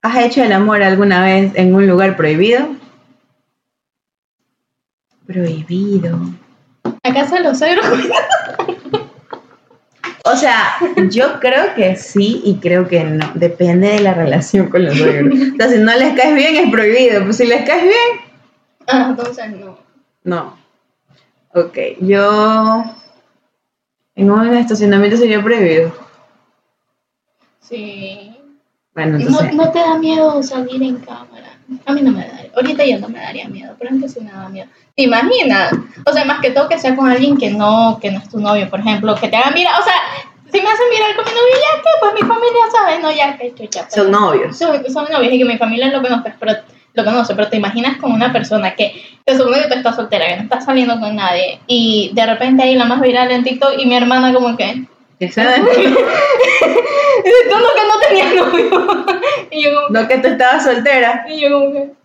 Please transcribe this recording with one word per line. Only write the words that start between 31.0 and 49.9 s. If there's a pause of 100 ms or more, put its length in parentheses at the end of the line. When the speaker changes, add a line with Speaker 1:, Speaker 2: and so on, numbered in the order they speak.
Speaker 2:
A
mí
no
me
da. (140)
Ahorita
ya
no
me
daría
miedo,
pero
antes
sí
me
daba
miedo. (260)
¿Te
imaginas? (340)
O
sea,
más
que
todo
que
sea
con
alguien
que
no,
que
no
es
tu
novio,
por
ejemplo,
que
te
haga
mirar,
o
sea, (580)
si
me
hacen
mirar
con
mi
novio,
ya
que, (120)
pues
mi
familia (100)
sabe,
no,
ya
que,
chucha,
pues.
Speaker 1:
Son
novios.
Speaker 2:
Son,
son
novios
y
que
mi
familia
lo
conozca,
pero, (400)
lo
conoce,
pero
te
imaginas
con
una
persona
que (240)
se
supone
que
tú
estás